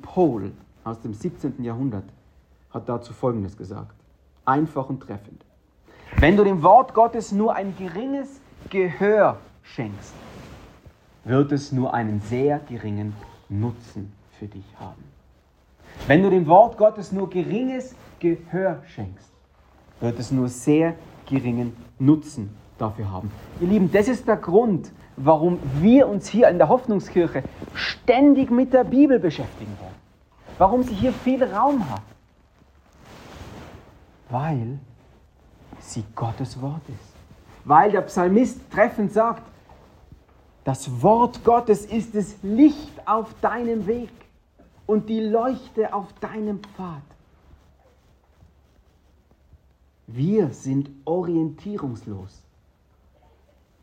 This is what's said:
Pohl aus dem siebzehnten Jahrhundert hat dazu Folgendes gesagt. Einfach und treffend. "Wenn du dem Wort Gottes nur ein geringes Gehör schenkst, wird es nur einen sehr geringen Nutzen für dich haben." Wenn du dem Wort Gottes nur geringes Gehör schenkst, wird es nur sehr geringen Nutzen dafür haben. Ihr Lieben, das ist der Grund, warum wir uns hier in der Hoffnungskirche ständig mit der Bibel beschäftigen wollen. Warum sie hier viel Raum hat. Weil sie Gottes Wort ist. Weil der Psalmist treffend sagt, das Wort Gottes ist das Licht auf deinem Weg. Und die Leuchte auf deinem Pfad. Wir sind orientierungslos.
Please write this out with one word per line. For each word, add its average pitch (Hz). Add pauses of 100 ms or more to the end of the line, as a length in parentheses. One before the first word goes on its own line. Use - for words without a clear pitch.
Pohl 135 (320)
aus 113
dem 113
siebzehnten 127
Jahrhundert 117 (640)
hat -
dazu 120
Folgendes 110
gesagt. 104 (500)
Einfach 143
und 131
treffend. - (760)
"Wenn 180
du 208
dem 190
Wort 240
Gottes 233
nur 214
ein 196
geringes 247 (300)
Gehör 185 (240)
schenkst, 104 (1120)
wird 139
es 139
nur 127
einen 107
sehr 135
geringen 107 (360)
Nutzen 104 (260)
für 107
dich 101 (120)
haben." 87 (1040)
Wenn 165
du 202
dem 180
Wort 214
Gottes 208
nur 190
geringes 233 (240)
Gehör 170
schenkst, - (720)
wird 113
es 131
nur 127
sehr 156 (320)
geringen 120 (240)
Nutzen 135 (240)
dafür 107
haben. 92 (300)
Ihr 175
Lieben, 202
das 202
ist -
der 220
Grund, 202 (260)
warum 160 (220)
wir 233
uns 202
hier 226
in 175
der 160
Hoffnungskirche 180 (300)
ständig 269
mit 254
der 254
Bibel 262
beschäftigen 131
wollen. 95 (640)
Warum 202
sie 226
hier 233
viel 254
Raum 220
hat. 107 (2250)
Weil 135 (1000)
sie - (120)
Gottes 123
Wort 143
ist. - (500)
Weil 180
der 190
Psalmist 196 (120)
treffend 214
sagt, 226 (1200)
das 127
Wort 233
Gottes 233
ist 214
das -
Licht 226
auf 214
deinem 226
Weg. 233 (760)
Und 214
die 220
Leuchte 226
auf 196
deinem 208
Pfad. 170 (3000)
Wir 151
sind 135 (140)
orientierungslos. 156 (1400)